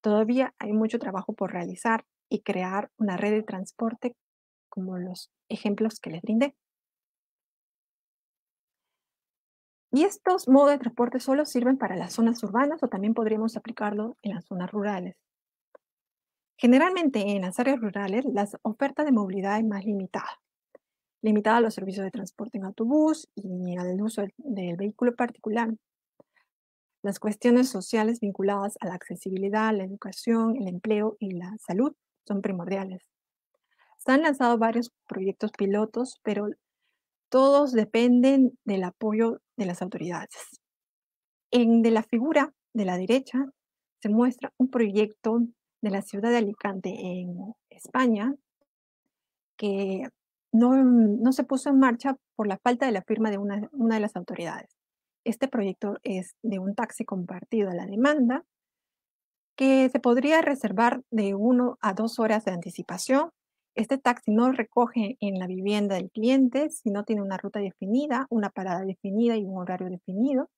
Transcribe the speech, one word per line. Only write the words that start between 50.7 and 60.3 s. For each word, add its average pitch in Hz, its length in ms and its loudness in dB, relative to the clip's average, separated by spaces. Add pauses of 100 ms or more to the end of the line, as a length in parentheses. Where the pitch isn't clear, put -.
no 233 480 6
se 269 120 0
puso 269 260 -2
en 269 80 6
marcha 262 400 2 (180)
por 214 100 -2
la 196 120 -2
falta 247 260 0
de 262 80 0
la 196 80 0
firma 220 300 -2
de 202 80 -4
una, 202 340 -4
una 226 220 2
de 220 80 0
las 208 120 -4
autoridades. 175 600 -10 (480)
Este 233 240 -2
proyecto 202 540 -4
es 185 400 -6
de 196 160 -4
un 190 160 -4
taxi - 320 -6
compartido 185 640 -4
a 175 40 -6
la 180 120 -6
demanda 254 580 2 (1120)
que 269 320 6
se 247 120 0
podría 262 420 4